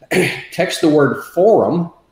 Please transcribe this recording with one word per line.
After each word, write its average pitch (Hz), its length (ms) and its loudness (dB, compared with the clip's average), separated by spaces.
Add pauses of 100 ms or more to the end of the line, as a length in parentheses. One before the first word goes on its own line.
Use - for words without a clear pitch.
(100)
<clears throat> - 0 - (420)
text 170 280 -4
the 170 80 2
word 147 340 2 (120)
forum, 170 580 2 (200)